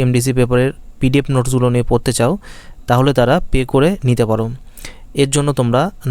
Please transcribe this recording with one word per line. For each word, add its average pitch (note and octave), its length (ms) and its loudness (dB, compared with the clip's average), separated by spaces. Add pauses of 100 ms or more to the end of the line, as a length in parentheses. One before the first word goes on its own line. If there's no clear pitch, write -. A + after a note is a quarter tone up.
এমডিসি B2 320 2
পেপারের B2 340 2 (280)
পিডিএফ C3+ 260 2 (100)
নোটসগুলো B2+ 380 2
নিয়ে A#2+ 180 0
পড়তে B2 280 0
চাও, B2 140 2 (560)
তাহলে C3 300 4
তারা B2 160 2 (160)
পে C3 80 2 (140)
করে C#3+ 160 2 (180)
নিতে A#2+ 220 2
পারো। A2 160 -2 (760)
এর C#3 140 0
জন্য C#3+ 140 0 (100)
তোমরা A#2+ 220 2 (300)